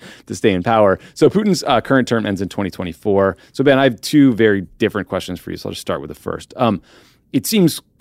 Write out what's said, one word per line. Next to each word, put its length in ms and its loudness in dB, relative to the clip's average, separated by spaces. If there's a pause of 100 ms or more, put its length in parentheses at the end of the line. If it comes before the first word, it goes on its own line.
(260)
to 80 -12
stay 180 2
in 100 -2
power. 360 2 (160)
So 160 4
Putin's, 340 0
uh, 160 2
current 260 0
term 200 -2
ends 160 -4
in 80 -6
twenty 200 -6
twenty-four. 680 -2 (160)
So 100 -2
Ben, 140 4
I 60 2
have 180 0
two 320 4
very 260 2 (180)
different 300 -2
questions 320 -8
for 100 -14
you, 60 -10
so 140 -12
I'll 20 -10
just 100 -12
start 200 -6
with 60 -14
the 60 -14
first. 420 -12
Um, 260 0 (500)
it 160 -4
seems 320 2 (200)